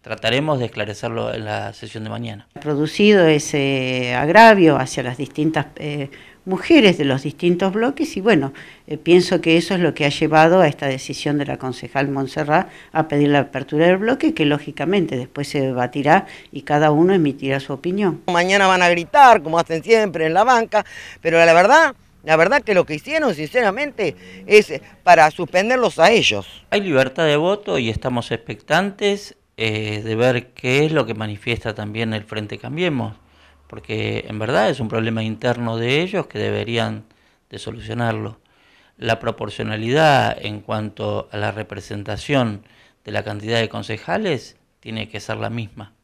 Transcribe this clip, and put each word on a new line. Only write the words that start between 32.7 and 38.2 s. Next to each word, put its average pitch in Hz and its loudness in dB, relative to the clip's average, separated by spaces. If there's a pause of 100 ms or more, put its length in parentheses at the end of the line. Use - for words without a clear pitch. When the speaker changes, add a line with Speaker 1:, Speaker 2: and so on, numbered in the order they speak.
Speaker 1:
porque 107 -8
en 107 -10
verdad 151 -2
es 127 -4
un 110 -6
problema 113 -4
interno 113 -4
de 127 -2
ellos 185 -6
que - -10
deberían 107 -4 (440)
de 107 -18
solucionarlo. 110 -8 (600)